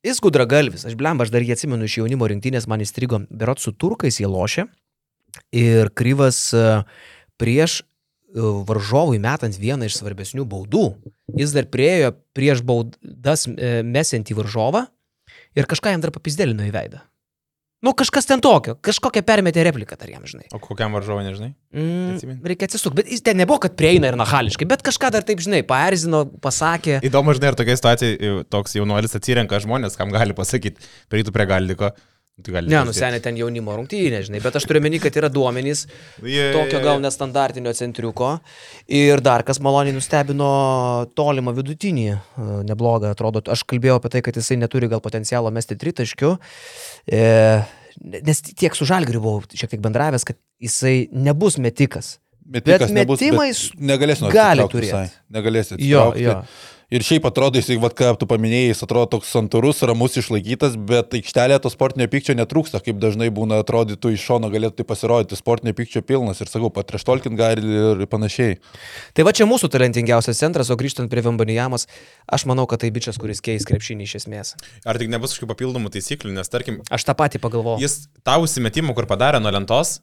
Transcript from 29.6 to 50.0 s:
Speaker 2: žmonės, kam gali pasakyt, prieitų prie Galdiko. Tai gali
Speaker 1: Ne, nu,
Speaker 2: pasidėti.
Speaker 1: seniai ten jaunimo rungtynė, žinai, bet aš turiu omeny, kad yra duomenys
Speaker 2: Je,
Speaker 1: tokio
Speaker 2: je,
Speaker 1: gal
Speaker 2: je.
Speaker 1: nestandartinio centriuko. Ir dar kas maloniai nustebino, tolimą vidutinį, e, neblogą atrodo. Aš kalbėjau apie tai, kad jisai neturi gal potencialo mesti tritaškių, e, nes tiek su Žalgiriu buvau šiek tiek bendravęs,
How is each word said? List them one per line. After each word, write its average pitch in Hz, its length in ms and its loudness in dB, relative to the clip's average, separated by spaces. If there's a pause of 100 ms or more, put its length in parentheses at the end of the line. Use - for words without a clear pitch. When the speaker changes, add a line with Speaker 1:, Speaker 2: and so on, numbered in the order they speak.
Speaker 2:
žmonės, 113 380 -4
kam 101 160 -4
gali 110 180 2
pasakyt, 101 460 -4 (320)
prieitų 107 240 -2
prie 101 160 2
Galdiko. 95 420 0 (420)
Tai - 160 -16
gali 87 160 -4
Speaker 1:
Ne, 156 160 4
nu, 120 80 -2
Speaker 2:
pasidėti. 107 80 -4
Speaker 1:
seniai 123 240 -2
ten 120 160 -6
jaunimo 117 380 -6
rungtynė, 131 500 -4
žinai, 104 160 -8
bet 123 160 -2
aš 143 80 -2
turiu 156 160 2
omeny, 156 160 0
kad 151 160 0
yra 147 160 0
duomenys 135 540 -2 (340)
Speaker 2:
Je, 139 320 -2
Speaker 1:
tokio 139 300 0
Speaker 2:
je, - 20 -4
Speaker 1:
gal 147 160 2
Speaker 2:
je. 139 60 -4
Speaker 1:
nestandartinio 131 680 -2
centriuko. 120 680 -4 (480)
Ir 143 340 6
dar 120 240 4
kas 135 160 -2
maloniai 139 320 2
nustebino, 143 540 0 (680)
tolimą 135 400 0
vidutinį, 135 560 -2
e, 101 80 -2 (480)
neblogą 107 480 0
atrodo. 110 320 -2
Aš 120 160 -2
kalbėjau 127 380 2
apie 123 100 -4
tai, 127 160 0
kad 120 80 -4
jisai 117 240 -2
neturi 120 320 0
gal 113 100 0
potencialo 110 540 -2
mesti 113 240 -6
tritaškių, 160 540 -2 (760)
e, 110 560 6 (400)
nes 147 400 -2
tiek - 320 -2
su - 140 -2
Žalgiriu 135 340 0
buvau 107 220 -2 (100)
šiek - 160 -8
tiek 107 100 -8
bendravęs, 120 460 0